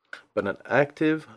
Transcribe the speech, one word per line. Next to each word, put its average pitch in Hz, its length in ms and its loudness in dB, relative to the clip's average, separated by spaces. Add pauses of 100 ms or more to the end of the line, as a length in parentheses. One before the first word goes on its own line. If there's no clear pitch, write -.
(340)
but 98 120 -2
an 98 200 -4
active, 151 600 0 (120)